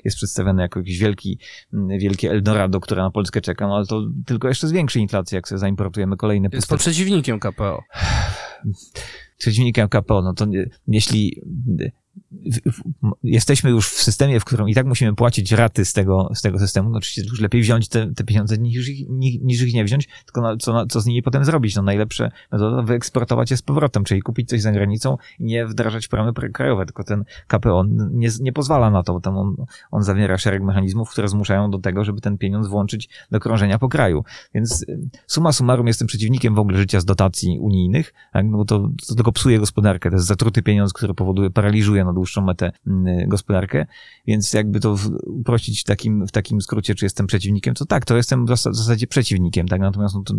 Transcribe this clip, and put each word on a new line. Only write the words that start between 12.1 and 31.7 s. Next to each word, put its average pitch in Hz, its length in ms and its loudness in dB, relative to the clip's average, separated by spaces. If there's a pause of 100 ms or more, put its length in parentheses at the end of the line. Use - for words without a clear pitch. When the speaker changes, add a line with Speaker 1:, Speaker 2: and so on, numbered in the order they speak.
Speaker 1:
w, 120 400 -4
w, - 100 -8 (220)
m-, - 80 2 (120)
jesteśmy 135 460 2
już 113 200 2
w - 120 -4
systemie, 131 380 2
w - 60 -2
którym 107 240 0
i 107 60 2
tak 127 100 2
musimy 117 300 2
płacić 110 360 2
raty 110 340 4
z - 80 -2
tego, 95 400 2
z - 80 -6
tego 98 180 0
systemu, 98 300 0
no 113 80 0
oczywiście - 240 -6
już 107 200 -6
lepiej 113 200 2
wziąć 113 260 4
te, 113 260 -2
te 110 100 -4
pieniądze 107 340 0
niż 120 320 -2
ich, 139 200 -10
ni-, 131 340 -2
niż 123 180 0
ich 120 120 0
nie 113 100 2
wziąć, 127 260 0 (160)
tylko - 160 -6
na, 113 160 -2
co, 117 160 -2
na, 117 120 0
co 117 160 0
z 107 40 -2
nimi 120 180 0
potem 135 220 2
zrobić? 127 300 2
No 101 60 0
najlepsze 107 500 0 (200)
metoda 110 300 0
wyeksportować 120 720 0
je 131 60 2
z - 40 -8
powrotem, 139 420 0
czyli 98 180 2
kupić 113 280 -4
coś 117 120 0
za 107 100 2
granicą 104 460 0 (220)
i 113 40 -6
nie 113 220 -2
wdrażać 110 400 -4
w - 40 -14
programy 110 240 0
pr-, 117 180 -6
krajowe, 120 340 0
tylko - 180 -10
ten 104 200 -2 (240)
K 117 120 0
P 107 140 2
O 90 80 4
n-, 107 320 0
nie 117 180 0
z-, 110 100 -6
nie 127 120 -2
pozwala 131 380 2
na 92 120 2
to, 90 100 -2
bo 90 80 -4
tam 98 160 -2
on, 98 180 -2 (360)
on 107 120 0
zawiera 95 340 2
szereg 95 260 -2
mechanizmów, 98 460 0
które 104 180 -2
zmuszają 101 440 0